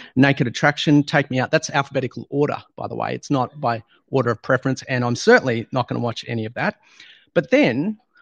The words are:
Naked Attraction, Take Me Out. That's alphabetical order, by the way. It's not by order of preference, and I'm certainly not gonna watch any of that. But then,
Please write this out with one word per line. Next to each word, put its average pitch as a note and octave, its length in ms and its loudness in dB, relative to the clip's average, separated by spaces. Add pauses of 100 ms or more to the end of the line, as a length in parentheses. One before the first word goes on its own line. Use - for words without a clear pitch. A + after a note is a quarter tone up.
(140)
Naked C#3 320 4
Attraction, D3 580 2
Take C#3+ 260 0
Me C3 100 -2
Out. A#2+ 100 -4
That's D#3 200 0
alphabetical C3+ 580 -4
order, C#3+ 340 -2 (140)
by - 100 -8
the A#2 80 -12
way. - 200 -4
It's - 160 -10
not C3+ 280 -2
by A#2 240 -4 (280)
order B2+ 200 2
of A2+ 120 -4
preference, C3 400 0
and B2 200 -4
I'm A#2+ 140 0
certainly B2+ 560 2
not B2+ 160 -2
gonna A#2+ 140 -4
watch A#2 260 -6
any A#2 160 -6
of A2 80 -10
that. E3 240 -4 (560)
But E3 180 0
then, F3+ 460 2 (260)